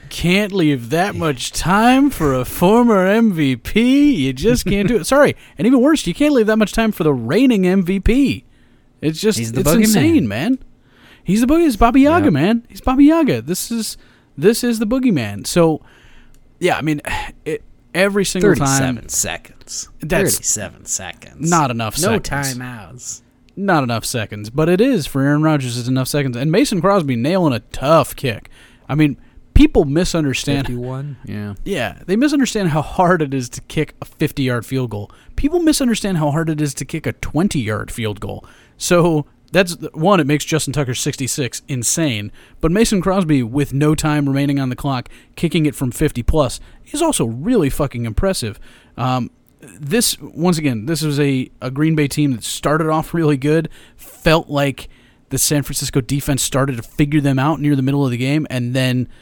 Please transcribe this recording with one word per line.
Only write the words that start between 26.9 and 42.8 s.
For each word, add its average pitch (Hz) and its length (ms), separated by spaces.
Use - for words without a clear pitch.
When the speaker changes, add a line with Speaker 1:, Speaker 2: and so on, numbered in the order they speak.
Speaker 1:
nailing 156 360
a 107 60
tough 147 560
kick. - 340
I 135 80
mean, 151 220
people 269 320
misunderstand. 143 800
Speaker 2:
Fifty-one? 127 580
Yeah. 104 280
Speaker 1:
Yeah, 135 420
they 185 80
misunderstand 262 540
how 151 120
hard 180 400
it 135 120
is 131 160
to - 120
kick - 400
a - 40
fifty-yard 127 600
field 131 260
goal. 104 200
People 311 240
misunderstand 240 580
how 151 140
hard 160 180
it 151 120
is 143 140
to 139 100
kick 156 200
a 127 80
twenty-yard 113 800
field 107 280
goal. 101 260
So 170 480
that's, 180 220
one, 185 280
it 139 40
makes 143 200
Justin 147 280
Tucker's 127 280
sixty-six 135 640
insane, 123 640
but 160 100
Mason 208 300